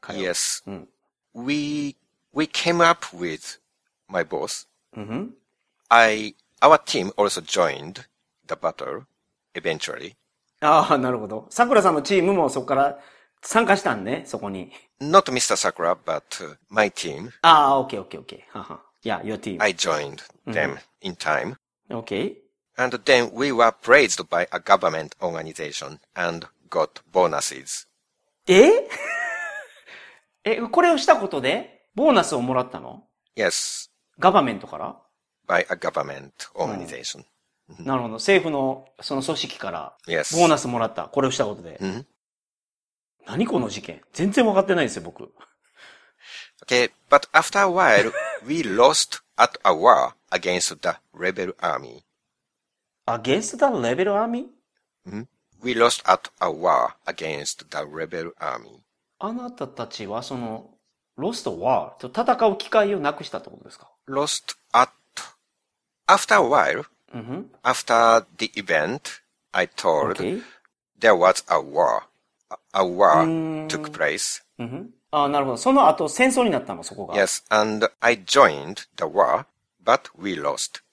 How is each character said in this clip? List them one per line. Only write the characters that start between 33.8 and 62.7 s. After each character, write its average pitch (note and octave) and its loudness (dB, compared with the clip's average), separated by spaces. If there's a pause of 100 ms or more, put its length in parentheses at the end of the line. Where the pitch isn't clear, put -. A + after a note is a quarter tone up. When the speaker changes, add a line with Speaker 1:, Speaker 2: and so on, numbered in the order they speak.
Speaker 1:
ガ F#3 6
バ F#3+ 4
メ A#2+ -2
ン G2 -8
ト - -18
か - -16
ら？ E2+ -12 (520)
Speaker 2:
By F2 0
a F2+ -4
government C#2+ -8 (220)
organization. F#2 -10 (540)
Speaker 1:
う F3 -18
ん。 D#3+ -12
な C3+ -4
る B2 -4
ほ A#2 -8
ど。 A2 -12
政 F3+ 2
府 - -6
の C3+ -4 (140)
そ - -8
の C3+ -4
組 D3 -4
織 - -10
か G2 -10
ら D#2+ -12 (100)
Speaker 2:
Yes. E2 -2
Speaker 1:
ボ F3 6
ー E3 6
ナ D3+ 4
ス C3 -6
も A#2+ -4
ら A2+ 0
っ - -10
た。 E2 -8
こ - -2
れ C3+ 2
を - 0
し - -6
た A#2+ 0
こ G#2 -8
と F#2 -18
で。 E2 -18
Speaker 2:
う G2 -6
ん。 G#2+ -8 (1200)
Speaker 1:
何 F3 -2
こ A3+ -2
の A2 -4
事 G2 -10
件？ - -16 (100)
全 G3 -2
然 A3+ 4
わ G#3 2
か F#3+ 4
っ F#3+ 2
て F#3+ 2
な E3+ 0
い C3 0
で - -4
す - -10
よ、 F#2 -10
僕。 - -18 (1300)
Speaker 2:
Okay, B2 2 (180)
but C#3+ 4
after E3 4
a G3+ 4
while, C3 4 (160)
Speaker 1:
<laughs> D5+ -12
Speaker 2:
we D#3 -4
lost A#2+ 2 (160)
at - 4
a G2 4
war E2 6 (180)
against F2+ -2
the F2 -4 (160)
rebel F#2 -4
army. C2 -6 (1040)
Speaker 1:
Against B2 -2
the C#4 4
rebel F3 0
army? A#3 -4 (600)
Speaker 2:
う F#2 -18
ん。 A2+ -12 (340)
We B2 -4
lost A#2 2
at - 2 (100)
a F2 -2
war D#2 0 (120)
against D#2+ -8
the D2+ -10
rebel E2 -10
army. B1 -12 (380)
Speaker 1:
あ G#3+ -8
な B3 -10
た D3+ -12
た A#2 -12
ち A2 -14
は G#2+ -8
そ C3+ -10
の、 A2+ -10 (480)
lost F3+ -6
war G2 -2
と B2+ -14
戦 A#3 0
う G3 0
機 - -12